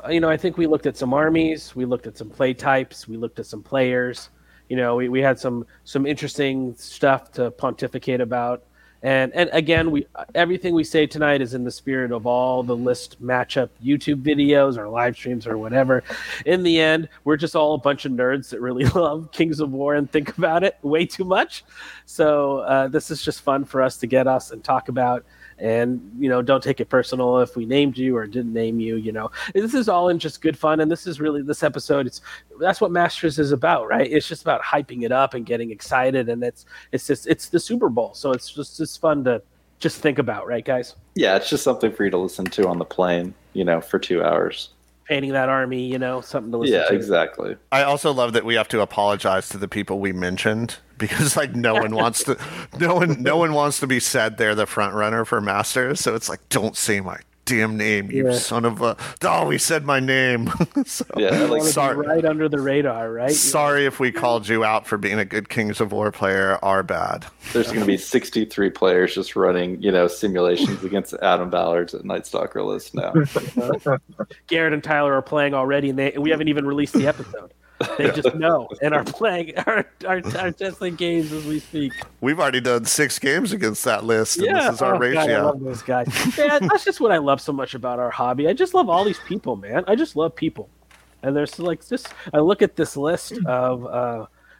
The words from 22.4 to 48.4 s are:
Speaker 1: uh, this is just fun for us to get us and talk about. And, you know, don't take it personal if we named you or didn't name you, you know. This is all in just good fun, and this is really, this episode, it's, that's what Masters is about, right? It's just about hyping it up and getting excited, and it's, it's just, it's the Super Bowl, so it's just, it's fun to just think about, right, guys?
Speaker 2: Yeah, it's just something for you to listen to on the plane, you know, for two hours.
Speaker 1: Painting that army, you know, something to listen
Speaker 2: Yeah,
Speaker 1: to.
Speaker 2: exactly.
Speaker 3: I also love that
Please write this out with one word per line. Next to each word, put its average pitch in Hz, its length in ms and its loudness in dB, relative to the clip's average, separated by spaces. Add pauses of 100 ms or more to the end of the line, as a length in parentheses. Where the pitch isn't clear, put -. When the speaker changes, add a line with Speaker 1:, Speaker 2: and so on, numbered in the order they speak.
Speaker 1:
uh, 135 300 2
this 143 200 -2
is 156 140 -8
just - 180 -4
fun 139 240 0
for - 160 -2
us 127 160 0
to 120 100 -6
get 127 200 4
us 131 240 0
and 113 120 -14
talk 131 240 0
about. 123 380 -2 (320)
And, 117 600 -2
you 135 100 0
know, 127 140 2
don't 127 220 2
take 135 160 -2
it 117 100 -4
personal 127 480 2
if 123 180 2
we 117 120 -6
named 139 280 2
you 127 220 0
or 110 80 -2
didn't 117 260 -4
name 113 280 0
you, 113 160 -2
you 110 160 -4
know. 110 180 -6 (240)
This 226 220 0
is 240 120 0
all 180 220 4
in 175 80 2
just 160 240 -8
good 156 160 0
fun, 156 220 2
and 156 120 2
this 170 140 -4
is 160 140 -8
really, 151 240 -2
this 147 180 -4
episode, 139 460 0
it's, - 140 -12 (380)
that's 180 220 0
what 202 80 2
Masters 170 480 0
is 143 140 2
about, 143 360 2
right? 131 240 0
It's 151 160 -2
just 165 140 -12
about 143 220 0
hyping 135 400 -2
it 117 80 -2
up 131 240 2
and 120 100 -8
getting 117 240 -4
excited, 127 600 0
and 120 140 -2
it's, - 220 -6 (260)
it's 131 140 -4
just, - 220 -2
it's - 220 0
the 170 100 2
Super 233 300 0
Bowl, 113 260 -2
so 139 160 -2
it's 127 180 -4
just, - 300 -12
it's 156 180 -8
fun 147 280 2
to 120 140 2 (400)
just - 220 -2
think 143 160 0
about, 110 300 -2
right, 117 180 -4
guys? 127 300 -4 (180)
Speaker 2:
Yeah, 104 220 4
it's 196 160 2
just 147 120 0
something 117 300 2
for 101 120 0
you 98 40 2
to 90 80 0
listen 92 280 -4
to 95 220 0
on 87 120 0
the 85 60 -4
plane, 90 460 0 (220)
you 95 100 0
know, 82 180 2
for - 180 -2
two 85 240 0
hours. 85 460 0 (360)
Speaker 1:
Painting 139 280 -2
that 131 160 2
army, 131 360 -2
you 127 140 -4
know, 127 220 -4
something 117 320 -8
to 117 40 0
listen 117 180 2
Speaker 2:
Yeah, 80 100 4
Speaker 1:
to. 98 100 4
Speaker 2:
exactly. 98 600 0 (160)
Speaker 3:
I 135 120 4
also 143 280 0
love 123 220 0
that 110 120 2